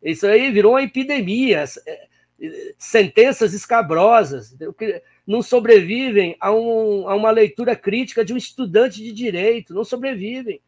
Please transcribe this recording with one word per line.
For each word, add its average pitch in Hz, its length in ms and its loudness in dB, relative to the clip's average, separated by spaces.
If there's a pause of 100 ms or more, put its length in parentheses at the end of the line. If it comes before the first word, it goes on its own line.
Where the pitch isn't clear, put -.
Isso 160 240 -4
aí 233 240 4
virou 208 220 4
uma 269 100 2
epidemia, 247 800 -2 (220)
é, - 220 -18 (320)
é, - 360 -14
sentenças 214 760 2
escabrosas, 175 960 0
entendeu? 156 220 -14
Que - 260 -6 (240)
não 214 160 -2
sobrevivem 214 1000 2
a 196 120 0
um, 220 560 0
a 190 60 -2
uma 214 160 2
leitura 226 460 2
crítica 226 480 -4
de 196 100 -8
um - 20 -4
estudante 214 680 -2
de 226 100 -16
direito, 214 600 -4
não 196 120 -6
sobrevivem. 240 840 -8